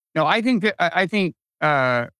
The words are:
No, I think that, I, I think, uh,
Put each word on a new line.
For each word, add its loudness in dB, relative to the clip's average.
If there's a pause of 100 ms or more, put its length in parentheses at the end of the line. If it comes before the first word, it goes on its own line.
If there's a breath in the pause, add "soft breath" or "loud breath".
(140)
No, 0
I 2
think 0
that, 0
I, 0
I -2
think, -2 (260)
uh, 0 (140)